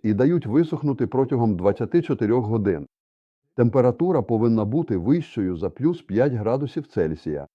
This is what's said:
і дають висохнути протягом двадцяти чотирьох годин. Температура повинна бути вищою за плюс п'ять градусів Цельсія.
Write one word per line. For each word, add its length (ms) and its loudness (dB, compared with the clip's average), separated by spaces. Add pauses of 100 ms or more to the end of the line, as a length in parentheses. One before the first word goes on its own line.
і 100 2
дають 320 2
висохнути 600 0
протягом 480 0
двадцяти 460 0
чотирьох 440 0
годин. 420 -2 (680)
Температура 640 2
повинна 440 2
бути 320 -2
вищою 600 -2
за 120 -4
плюс 320 -2
п'ять 320 0
градусів 540 -4
Цельсія. 680 -4